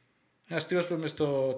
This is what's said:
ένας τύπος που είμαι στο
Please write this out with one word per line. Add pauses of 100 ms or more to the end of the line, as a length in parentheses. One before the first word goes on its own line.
(480)
ένας
τύπος
που
είμαι
στο